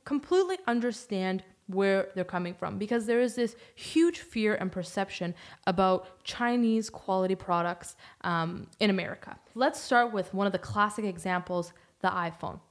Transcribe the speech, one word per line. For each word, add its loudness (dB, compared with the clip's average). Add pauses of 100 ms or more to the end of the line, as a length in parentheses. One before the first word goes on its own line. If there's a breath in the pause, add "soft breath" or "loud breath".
completely 0 (100)
understand -2 (240)
where 2
they're -2
coming -4
from -6
because -2
there 4
is 2
this 0 (200 loud breath)
huge 2
fear 0
and -4
perception -4 (300 loud breath)
about 2
Chinese 0
quality 0
products, -2 (260 loud breath)
um, -2 (120)
in 4
America. -4 (160)
Let's 0
start 4
with -4
one 0
of 0
the -2
classic 0
examples, -4 (280 soft breath)
the 2
iPhone. -6 (120)